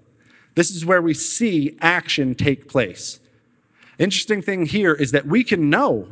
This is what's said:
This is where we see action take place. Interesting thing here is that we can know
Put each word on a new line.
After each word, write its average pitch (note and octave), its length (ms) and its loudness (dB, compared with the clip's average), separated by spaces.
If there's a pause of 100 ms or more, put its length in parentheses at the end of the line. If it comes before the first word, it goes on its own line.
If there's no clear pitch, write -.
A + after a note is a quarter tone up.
(540)
This E3+ 160 2
is E3+ 140 -8
where F3+ 180 2
we E3 120 0
see E3 640 -2
action D#3+ 540 0
take - 340 -2
place. - 520 -4 (760)
Interesting G3 440 0
thing F#3 240 -2
here F3+ 280 2
is C#3+ 180 0
that C#3 140 0
we G#3+ 180 2
can D#3+ 260 2
know D#3+ 420 2